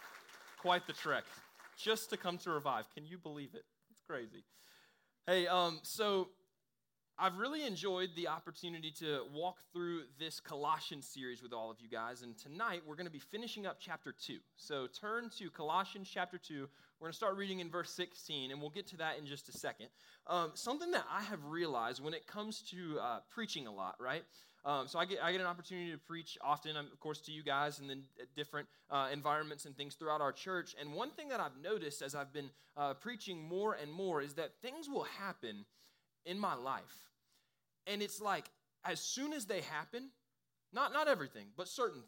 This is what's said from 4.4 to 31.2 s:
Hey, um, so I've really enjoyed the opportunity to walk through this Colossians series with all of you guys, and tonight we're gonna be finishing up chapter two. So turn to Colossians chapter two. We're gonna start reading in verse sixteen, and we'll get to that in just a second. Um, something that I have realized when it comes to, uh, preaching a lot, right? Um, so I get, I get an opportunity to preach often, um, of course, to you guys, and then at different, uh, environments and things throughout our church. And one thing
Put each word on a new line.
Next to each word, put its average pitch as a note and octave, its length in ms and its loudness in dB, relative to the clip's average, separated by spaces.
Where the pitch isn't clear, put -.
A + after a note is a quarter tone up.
Hey, F3+ 220 8
um, E3+ 340 6
so G3 480 4
I've F3+ 200 4
really C#4+ 280 0
enjoyed F#3 500 0
the E3+ 120 0
opportunity D#3+ 720 -4
to D3 240 0
walk F3 240 -2
through E3+ 300 -2
this D#3+ 200 -4
Colossians D3+ 680 0
series B2 340 -6
with A#2+ 120 -10
all A2+ 180 -4
of A2 100 -12
you A2+ 80 -16
guys, A#2+ 320 -2
and A#2+ 160 -10
tonight F3 480 -2
we're D3+ 100 -8
gonna F3 140 -4
be D3 100 -10
finishing A3 460 -6
up F3 140 -2
chapter D#3 340 -6
two. - 240 -8
So C3+ 320 -2
turn A3 520 -4
to F3+ 100 -6
Colossians F#3 600 0
chapter F3+ 280 -2
two. C#3+ 320 -6
We're D#3+ 80 -8
gonna E3 60 -6
start G3 220 4
reading F#3+ 240 0
in E3+ 100 -4
verse E3 200 0
sixteen, D3+ 640 -4
and C#3+ 100 -4
we'll D3+ 80 -4
get F#3+ 180 -8
to F3+ 100 -14
that D#3+ 200 0
in D3+ 80 -8
just C#3+ 240 -8
a - 20 -14
second. B2 360 -4
Um, E3 260 4
something D4+ 380 0
that G#3+ 200 4
I F#3+ 120 2
have G3+ 220 -4
realized C3+ 560 2
when D3+ 120 0
it D#3+ 140 -6
comes G#3+ 420 -4
to, E3+ 320 -2
uh, A2+ 180 2
preaching E3+ 380 -2
a G#2+ 40 -6
lot, F#2+ 280 -2
right? C3+ 240 0
Um, C#3 220 4
so E3 120 0
I F3 60 6
get, F#3 180 0
I E3 80 8
get F#3 80 4
an F#3 80 2
opportunity F3 440 -2
to D#3 60 -4
preach E3 440 -8
often, D3 340 2
um, D3 160 -2
of D3 80 -20
course, D3+ 220 -4
to D3+ 100 -10
you D3+ 120 -6
guys, C#3+ 360 4
and C#3 100 -8
then C3+ 140 -4
at B2+ 140 -10
different, D3 320 -4
uh, C3+ 200 6
environments D3+ 520 2
and C#3+ 120 -10
things C#3 200 -8
throughout D3+ 240 2
our C#3 140 4
church. F3+ 440 -2
And D3 160 -6
one A#3 180 -2
thing D4+ 180 -10